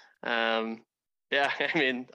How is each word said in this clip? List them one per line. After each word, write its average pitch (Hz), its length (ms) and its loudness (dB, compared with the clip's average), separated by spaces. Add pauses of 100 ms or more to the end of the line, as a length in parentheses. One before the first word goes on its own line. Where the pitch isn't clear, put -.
(220)
um, 113 640 0 (460)
yeah, 139 240 2
<laughs> 143 200 -2
I 170 40 2
mean, 127 360 0